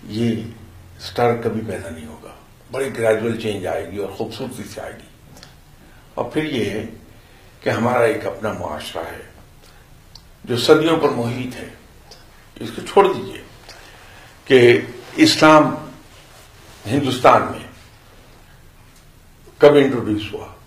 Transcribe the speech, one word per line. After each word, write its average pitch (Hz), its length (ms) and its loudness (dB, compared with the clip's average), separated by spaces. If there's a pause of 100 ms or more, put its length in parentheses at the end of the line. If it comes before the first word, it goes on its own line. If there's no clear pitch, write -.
یہ 113 360 -2 (580)
star 120 440 0
کبھی 107 220 -4
پیدا 90 240 -10
نہیں 80 160 -16
ہوگا۔ - 280 -20 (360)
بڑی 135 280 -4
گریجول 110 420 0
چینج 101 260 -6
آئے 82 240 -6
گی 98 80 -10
اور 98 100 -6
خوبصورتی - 540 -10 (120)
سے - 60 -12
آئے - 120 -12
گی۔ - 140 -20 (1080)
اور 120 100 -6
پھر 156 200 -6
یہ 117 260 -4
ہے 104 140 -8 (760)
کہ - 100 -4
ہمارا 120 340 0
ایک 104 220 0
اپنا 104 260 -6
معاشرہ 87 500 -10 (100)
ہے 78 100 -16 (1200)
جو 120 120 -4
صدیوں 156 440 4
پر 143 80 2
محیط 120 480 -6
ہے۔ - 120 -14 (920)
اس 113 160 -10
کو - 60 -12 (100)
چھوڑ 190 200 6
دیجئے - 300 -10 (1000)
کہ 120 360 8 (360)
اسلام 156 580 6 (1120)
ہندوستان 127 560 4
میں - 240 -10 (1900)
کب 147 160 8
introduce 117 480 2 (100)
ہوا۔ - 140 -12 (200)